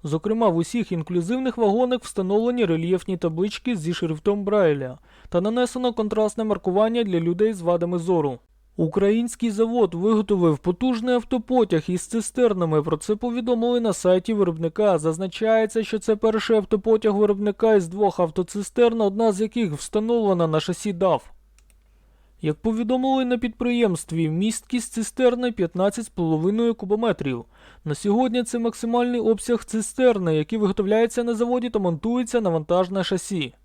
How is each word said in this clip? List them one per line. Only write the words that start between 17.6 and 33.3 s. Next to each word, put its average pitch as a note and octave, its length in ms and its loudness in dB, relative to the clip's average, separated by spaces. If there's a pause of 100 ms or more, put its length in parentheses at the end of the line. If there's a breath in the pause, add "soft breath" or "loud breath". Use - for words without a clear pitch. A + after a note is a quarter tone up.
із F3 120 2
двох F#3+ 320 0
автоцистерн, G3+ 840 0
одна G#3 300 2
з F#3+ 100 -4
яких A3 320 -2
встановлена G#3 760 0
на D#3 120 2
шасі F#3 340 -4
дав. E3+ 380 0 (1080)
Як D3+ 200 -2
повідомили B3+ 640 0
на B3 120 -2
підприємстві, A3 920 -2
місткість A3 640 -4
цистерни B3 580 0
п'ятнадцять G3+ 540 -2
з - 40 -20
половиною F#3 680 0
кубометрів. G3 720 -2 (400 soft breath)
На D3+ 100 -2
сьогодні A#3 480 0
це A#3 160 -6
максимальний A#3+ 640 -2
обсяг A3 420 0
цистерни, G#3+ 720 0
який D#3 240 -2
виготовляється G#3+ 640 0
на A#3 120 -2
заводі B3 340 -2
та A3 100 -2
монтується A3+ 600 -2
на F#3+ 80 0
вантажне F3 540 0
шасі. F3 500 -4 (120)